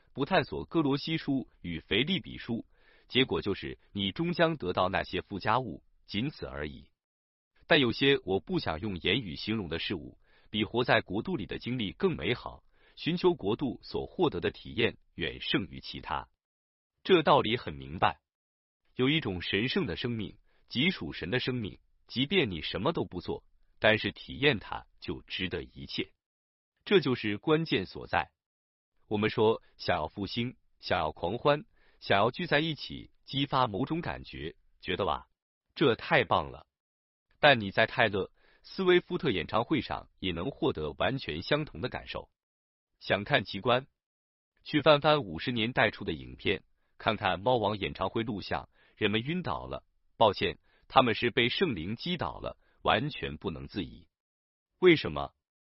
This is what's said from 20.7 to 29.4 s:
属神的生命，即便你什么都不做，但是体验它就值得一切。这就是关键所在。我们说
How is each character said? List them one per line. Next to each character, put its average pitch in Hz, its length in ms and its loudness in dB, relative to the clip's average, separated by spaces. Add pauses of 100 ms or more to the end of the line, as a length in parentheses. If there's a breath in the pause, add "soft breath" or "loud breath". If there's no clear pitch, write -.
属 73 220 -8
神 - 180 -8
的 123 100 0
生 127 140 -4
命， 110 240 -6 (280)
即 - 200 -2
便 165 240 2
你 78 120 -6
什 - 180 -6
么 143 120 0
都 151 120 -2
不 87 160 -8
做， - 240 -8 (340)
但 110 200 4
是 101 140 -2
体 - 260 -14
验 135 200 4
它 - 280 -10 (140)
就 - 220 -8
值 - 260 -6
得 82 140 -6
一 67 240 -14
切。 - 260 -6 (720)
这 196 160 6
就 131 160 0
是 104 200 -4
关 160 280 0
键 113 200 0
所 62 220 -12
在。 - 240 0 (800)
我 107 80 -2
们 110 120 2
说 110 320 2 (160)